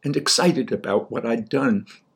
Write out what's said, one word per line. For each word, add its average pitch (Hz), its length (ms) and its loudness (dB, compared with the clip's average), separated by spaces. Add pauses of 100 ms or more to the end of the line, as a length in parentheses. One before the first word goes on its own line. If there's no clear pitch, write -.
and 143 140 -2
excited 143 540 2
about - 380 -2
what 123 160 -6
I'd 117 220 -2
done 131 380 0 (300)